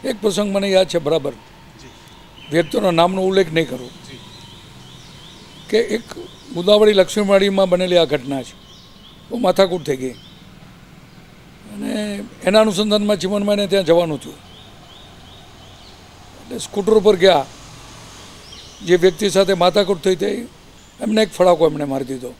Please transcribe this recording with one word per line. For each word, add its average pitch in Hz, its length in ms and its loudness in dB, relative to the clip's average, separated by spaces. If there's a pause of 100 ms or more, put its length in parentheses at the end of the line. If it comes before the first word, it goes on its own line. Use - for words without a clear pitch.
એક 240 180 -6
પ્રસંગ 202 340 -2
મને 196 140 -2
યાદ 190 180 4
છે 175 120 -2
બરાબર, 143 340 -2 (1160)
વ્યક્તિના 175 400 0
નામનો 175 300 0
ઉલ્લેખ 190 320 0
નહીં 160 160 -2
કરું, 123 200 -12 (1800)
કે 415 80 0
એક 466 240 -2 (500)
મુદાવડી 208 420 4
લક્ષ્મીવાડીમાં 196 760 2
બનેલી 180 280 2
આ 170 80 4
ઘટના 135 380 -6
છે. - 240 -20 (600)
બહુ - 80 -8
માથાકૂટ 185 460 0
થઈ 135 140 -4
ગઈ 131 160 -8 (1600)
અને 208 500 -8 (200)
એના 202 180 4
અનુસંધાનમાં 208 580 0
ચીમનભાઈને 202 480 -2
ત્યાં 190 180 0
જવાનું 165 360 2
થયું. - 140 -18 (2000)
એટલે 247 120 -12
સ્કૂટર 208 340 -4
ઉપર 214 240 4
ગયા, 165 300 4 (1400)
જે 175 100 4
વ્યક્તિ 180 340 0
સાથે 190 240 2
માથાકૂટ 185 480 0
થઈ, 185 140 0
થઈ 233 320 -6 (540)
એમને 220 200 0
એક 214 100 0
ફડાકો 175 360 2
એમણે 151 160 -4
મારી 135 220 -6
દીધો. 123 340 -12